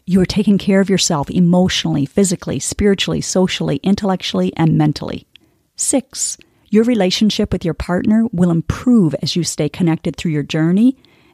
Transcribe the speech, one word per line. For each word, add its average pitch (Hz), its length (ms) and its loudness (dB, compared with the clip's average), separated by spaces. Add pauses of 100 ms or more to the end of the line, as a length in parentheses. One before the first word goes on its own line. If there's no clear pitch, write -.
you 180 160 2
are 175 40 2
taking 202 300 2
care 196 240 2
of 190 80 2
yourself 170 420 0
emotionally, 175 760 2
physically, 175 520 -2
spiritually, 190 640 -2
socially, 175 640 -2
intellectually, 190 720 -2
and 156 220 2
mentally. - 480 -2 (500)
Six, - 640 -4 (320)
your 214 140 4
relationship 208 680 0
with 185 100 -4
your 160 120 -2
partner 214 580 0
will 175 180 2
improve 170 680 2
as - 160 -4
you 165 80 0
stay 151 240 -4
connected 165 480 -2
through 175 140 -4
your 147 120 -2
journey 175 540 2 (380)